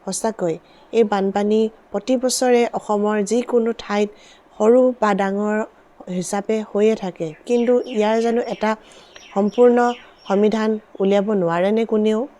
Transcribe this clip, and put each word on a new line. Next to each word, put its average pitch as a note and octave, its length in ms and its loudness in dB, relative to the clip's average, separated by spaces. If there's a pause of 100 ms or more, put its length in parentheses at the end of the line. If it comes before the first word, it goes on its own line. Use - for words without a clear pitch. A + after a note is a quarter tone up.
সঁচাকৈ F#3 540 -4 (380)
এই A3+ 100 4
বানপানী G#3 560 0 (280)
প্ৰতি G3+ 300 -2
বছৰে B3 440 0 (120)
অসমৰ G#3 500 -2
যিকোনো A#3 500 0
ঠাইত G#3 360 -2 (440)
সৰু A#3 280 4 (140)
বা G#3+ 180 0
ডাঙৰ G3+ 440 -2 (520)
হিচাপে G3+ 520 -4
হৈয়ে G#3 340 0
থাকে, F3 320 -8 (180)
কিন্তু A#3+ 280 2 (160)
ইয়াৰ A3 320 0
জানো A#3 200 0
এটা G#3+ 300 -4 (560)
সম্পূৰ্ণ A#3+ 500 2 (460)
সমিধান G#3+ 460 0 (300)
উলিয়াব G3 340 2
নোৱাৰেনে F#3+ 520 0
কোনেও? G#3+ 340 0 (200)